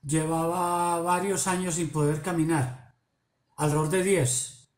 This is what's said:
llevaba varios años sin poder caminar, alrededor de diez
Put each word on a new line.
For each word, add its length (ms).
llevaba 960
varios 460
años 300
sin 140
poder 320
caminar, 720
alrededor 340
de 120
diez 760